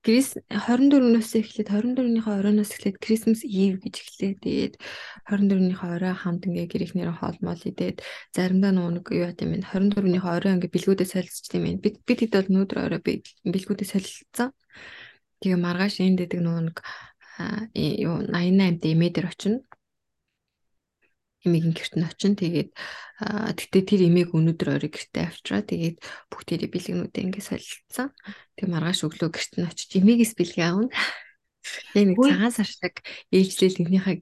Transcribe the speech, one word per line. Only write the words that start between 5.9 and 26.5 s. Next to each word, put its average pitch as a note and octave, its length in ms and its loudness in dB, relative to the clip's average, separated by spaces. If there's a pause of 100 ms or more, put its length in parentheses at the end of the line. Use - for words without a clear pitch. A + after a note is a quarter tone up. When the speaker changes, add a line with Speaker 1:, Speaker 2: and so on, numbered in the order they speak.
Speaker 1:
хамт F3 320 -4
ингээ F3 240 -4
гэр F3 160 -4
их E3+ 80 -8
нэр E3+ 240 -4
хоолмол F3 480 -6
идээд - 400 -6 (320)
заримдаа F#3 400 2
нүг F3 400 -2
юу F3 160 -2
гэдэг - 160 -6
юм. E3 160 -4
24-ний G3 560 2
орой F3+ 400 0
ингээ F3+ 160 -4
бэлгүүдэд F#3+ 320 2
солилцож - 400 -8
тийм E3+ 240 -2
ээ. F#3 80 -4
Бид - 240 -4
бид A#3+ 160 0
хэд A3+ 160 0
бол G3 160 2
нүдр F#3+ 320 0
орой F3 160 -2
бэлгүүдэд - 960 -6
солилцсон. - 560 -6 (880)
Тэгээ F#3 160 0
маргааш F3 480 0
энд F#3 160 4
дэдэг F3 240 -4
нүг E3 400 -4 (1200)
юу E3 240 -2
88-д F3+ 560 2
эмээдэр E3 480 2
очино A3 320 -4 (1800)
Эмээгийн E3 320 2
гэрт - 240 -6
нь E3 80 0
очино. G3+ 320 0
Тэгээд, E3 320 -2 (480)
а, G#3 320 -4
тэгтээ - 320 2
тэр F#3+ 240 4
эмээг F3 240 4
өнөөдөр D#3+ 380 2 (100)
орой D3 80 -4
гэртээ - 400 -6
авчраа. G3 400 -6
Тэгээд E3 320 -4 (320)
бүгд - 160 -16
тэрий E3+ 240 -4